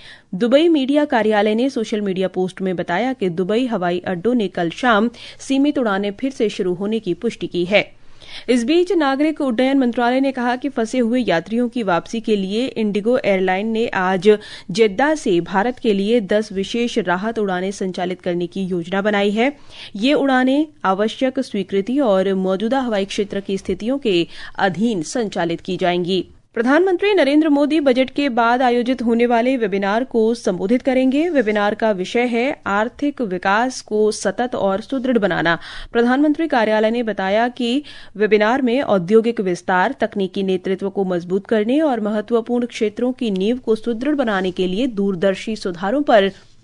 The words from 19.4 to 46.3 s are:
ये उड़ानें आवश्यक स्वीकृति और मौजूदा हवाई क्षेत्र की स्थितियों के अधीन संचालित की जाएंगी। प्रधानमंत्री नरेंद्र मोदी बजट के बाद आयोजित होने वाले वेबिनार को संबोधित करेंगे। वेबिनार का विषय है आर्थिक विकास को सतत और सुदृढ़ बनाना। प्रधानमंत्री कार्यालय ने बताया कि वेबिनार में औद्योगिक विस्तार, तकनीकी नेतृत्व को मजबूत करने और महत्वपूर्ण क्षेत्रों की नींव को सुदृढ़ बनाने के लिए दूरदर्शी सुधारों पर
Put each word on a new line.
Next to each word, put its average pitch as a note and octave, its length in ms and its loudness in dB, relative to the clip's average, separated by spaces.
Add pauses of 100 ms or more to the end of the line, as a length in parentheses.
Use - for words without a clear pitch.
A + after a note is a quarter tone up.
ये A#3+ 180 2
उड़ानें C4+ 540 2 (180)
आवश्यक A3 540 0
स्वीकृति G3 600 -2
और G3 340 2
मौजूदा F#3+ 460 0
हवाई A3 260 -2
क्षेत्र G3 340 -4
की G3 180 -4
स्थितियों G#3 400 -4
के F3+ 300 0 (300)
अधीन G3 440 0
संचालित F3 600 -4
की F3+ 160 -6
जाएंगी। F3 480 0 (280)
प्रधानमंत्री F4 600 2
नरेंद्र D4+ 360 4
मोदी C#4+ 300 4
बजट C4 300 2
के C#4+ 200 -2
बाद A#3+ 320 2
आयोजित B3 400 0
होने A#3 240 2
वाले A#3+ 320 2
वेबिनार G3+ 460 0
को A#3 300 2
संबोधित G#3 480 0
करेंगे। C4 480 2
वेबिनार G#3+ 460 2
का A3 160 0
विषय G3 300 -2
है A#3+ 460 -2
आर्थिक A#3 540 -2
विकास G3+ 600 0
को G#3+ 300 0
सतत A3+ 440 -4
और G3 260 0
सुदृढ़ B3+ 360 0
बनाना। E3+ 420 2 (320)
प्रधानमंत्री D4 560 2
कार्यालय A3 440 2
ने A#3+ 120 -2
बताया G3+ 440 0
कि B3 360 -2 (340)
वेबिनार G#3+ 440 4
में B3+ 200 2
औद्योगिक A3 600 2
विस्तार, F#3 580 0
तकनीकी G3+ 440 -2
नेतृत्व F#3+ 460 -2
को G3 160 -2
मजबूत F3+ 420 -2
करने A#3 340 2
और C4+ 180 0
महत्वपूर्ण A3+ 640 -2
क्षेत्रों A#3 460 -4
की A3+ 200 -4
नींव G3 260 0
को A3+ 180 0
सुदृढ़ A#3+ 400 -2
बनाने G3+ 360 0
के F#3 160 -2
लिए G3+ 200 -2
दूरदर्शी G3 680 -2
सुधारों G3+ 460 -4
पर G#3+ 300 4 (320)